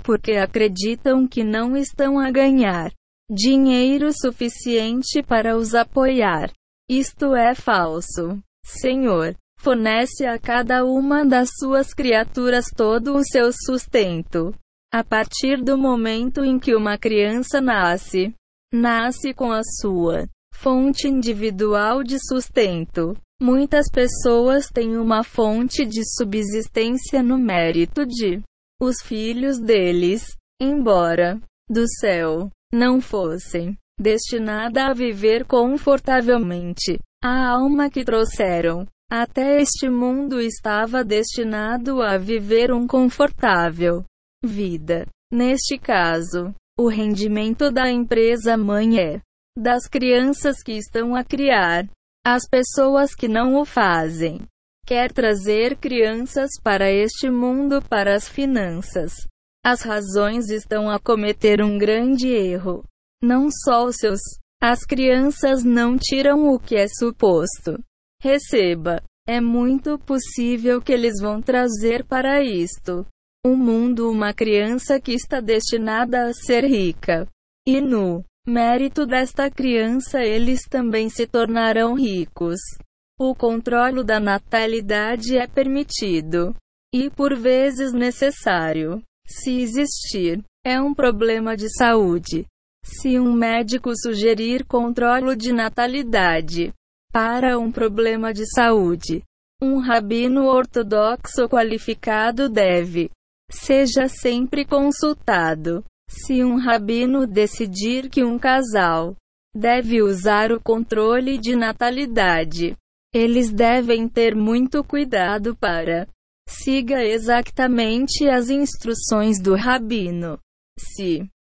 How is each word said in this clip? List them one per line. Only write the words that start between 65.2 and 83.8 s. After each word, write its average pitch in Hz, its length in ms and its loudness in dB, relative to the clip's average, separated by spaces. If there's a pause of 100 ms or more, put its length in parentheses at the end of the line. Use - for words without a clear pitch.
não 240 340 4
tiram 285 500 4
o 262 100 4
que - 180 -2
é 202 100 4
suposto. 180 920 0 (440)
Receba. 180 800 0 (240)
É 233 140 -2
muito 247 580 0
possível 247 800 -2
que 269 120 0
eles 233 280 0
vão 208 220 -4
trazer 240 640 0
para 269 380 0
isto 185 640 -4 (420)
o 254 80 4
mundo 233 560 2
uma 208 220 -2
criança 220 680 0
que 254 120 -6
está 247 280 -4
destinada 226 880 0
a 240 60 -4
ser 240 300 0
rica. 185 640 0 (380)
E 262 140 2
no 196 440 0 (220)
mérito 247 600 0
desta 262 440 -2
criança 254 720 -2
eles 233 460 2
também 220 420 -2
se 233 160 -4
tornarão 226 680 0
ricos. 185 640 -2 (640)
O 262 140 0
controle 240 720 0